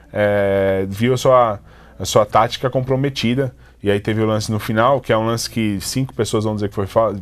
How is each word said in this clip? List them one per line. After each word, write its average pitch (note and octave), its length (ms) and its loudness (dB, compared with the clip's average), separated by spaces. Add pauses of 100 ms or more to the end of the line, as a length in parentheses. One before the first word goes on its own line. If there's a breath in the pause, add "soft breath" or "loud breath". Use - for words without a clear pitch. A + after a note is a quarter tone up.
(120 soft breath)
é, G2 760 2
viu A2+ 260 0
a - 20 -2
sua, B2 440 4 (380 loud breath)
a - 60 -8
sua G#2+ 220 4
tática A#2 420 0
comprometida. C3 840 -2 (260 soft breath)
E G2+ 100 -2
aí G2+ 100 2
teve G#2+ 200 -2
o A2 60 2
lance G#2+ 240 -2
no G#2+ 80 -2
final, A#2+ 420 2
que - 120 -2
é A2+ 40 4
um A2 100 0
lance A2+ 220 -4
que G#2 320 -4
cinco C3 320 -6
pessoas G#2+ 320 -2
vão G#2+ 100 -2
dizer G#2 140 -4
que - 60 -10
foi G2 120 -4
fa-, A2 360 2